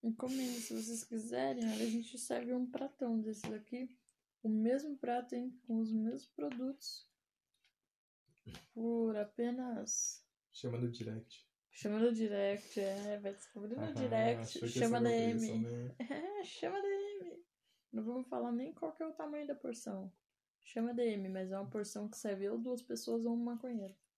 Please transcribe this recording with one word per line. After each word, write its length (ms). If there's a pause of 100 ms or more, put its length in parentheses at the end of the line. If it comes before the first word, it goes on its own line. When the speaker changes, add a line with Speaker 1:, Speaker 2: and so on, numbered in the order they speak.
Speaker 1:
Encomendem, 580
se 140
vocês 300
quiserem. 600
Olha, 200
a 60
gente 280
serve 360
um 160
pratão 500
desses 320
aqui, 360 (540)
o 60
mesmo 480
prato, 380
hein, 220 (100)
com 120
os 140
mesmos 340
produtos, 840 (1700)
por 420
apenas 1080 (280)
Speaker 2:
Chama 260
no 120
direct. 580 (220)
Speaker 1:
Chama 300
no 120
direct, 680
é, 420
vai 120
descobrir 440
no 60
Speaker 2:
Aham, 120
Speaker 1:
direct. 480 (160)
Speaker 2:
achou 40
que 160
Speaker 1:
Chama 200
Speaker 2:
ia 40
saber 340
o 20
Speaker 1:
D 80
M. 120
Speaker 2:
preço, 0
né? 400
Speaker 1:
<laughs> 420
É, 40
chama 380
D 60
M. 560 (480)
Não 120
vamos 240
falar 240
nem 220
qual 180
que 100
é 40
o 80
tamanho 320
da 80
porção. 580 (520)
Chama 280
D 100 (100)
M, 180
mas 200
é 80
uma 120
porção 380
que 100
serve 260
eu, 140
duas 240
pessoas 420
ou 100
um 100
maconheiro. 500 (240)